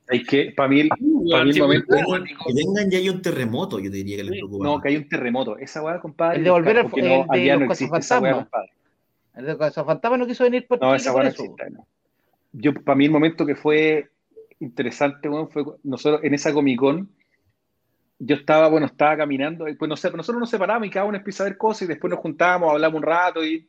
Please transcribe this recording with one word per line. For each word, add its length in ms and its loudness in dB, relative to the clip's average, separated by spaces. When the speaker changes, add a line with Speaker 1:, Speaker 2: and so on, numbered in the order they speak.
Speaker 1:
Es 200 -2
que 280 2
pa' 120 2
mí 120 4
el, 120 2
Speaker 2:
Ah, 60 0
Speaker 1:
pa' 460 2
mí 60 4
el 40 4
Speaker 2:
sí, 80 4
Speaker 1:
momento 260 4
Speaker 2:
claro. 200 2
Speaker 1:
cuático 400 -6
Speaker 3:
Que 80 -4
vengan 360 0
y 40 0
hay 140 0
un 120 -4
terremoto, 580 -4
yo 120 -8
te 60 -8
diría 200 -8
que 60 -8
les 100 -8
Speaker 1:
Sí, 60 -8
Speaker 3:
preocupa 260 -8
Speaker 1:
no, 80 0
Speaker 3:
más. 80 -4
Speaker 1:
que 80 -2
hay 80 0
un 100 -8
terremoto. 520 -4
Esa 240 -12
weá, 160 -6
compadre, 400 -2
Speaker 4:
El 60 -2
de 40 2
volver 300 4
al 100 4
Speaker 1:
porque 120 -2
Speaker 4:
el 60 2
Speaker 1:
no, 240 4
Speaker 4:
de 80 2
Speaker 1:
allá 140 4
Speaker 4:
los 140 2
Speaker 1:
no 40 0
existe 280 -2
esa 200 2
weá, 120 2
Speaker 4:
cazafantasmas. 140 -2
Speaker 1:
compadre. 260 -8
Speaker 4:
El 100 -12
de 60 -4
los 80 -6
cazafantasmas 600 -2
no 60 -2
quiso 180 -2
venir 240 2
por 140 0
Speaker 1:
No, 60 4
Speaker 4:
Chile 100 4
Speaker 1:
esa 140 -2
Speaker 4:
por 100 4
Speaker 1:
weá 40 4
no 40 4
Speaker 4:
eso. 140 -10
Speaker 1:
existe, 260 -12
no. 180 -20
Yo, 200 0
pa' 220 0
mí 100 6
el 60 4
momento 340 2
que 100 -2
fue 540 0
interesante, 680 -4
weón, 200 -6
fue 140 -6
cu-, 200 -14
nosotros 400 0
en 100 0
esa 180 -2
Comic 280 0
Con, 300 0
yo 180 0
estaba, 320 4
bueno, 200 4
estaba 280 2
caminando, 540 -4
y 60 -8
pues 120 -6
no 80 -4
sé, 160 -4
nosotros 280 -6
nos 100 -4
separamos 360 -2
y 60 -8
cada 140 -2
uno 100 -4
empieza 280 -8
a 40 -2
ver 100 -8
cosas 260 -2
y 20 -6
después 260 -4
nos 80 -4
juntábamos, 520 2
hablamos 260 0
un 60 -6
rato 420 0
y 240 -6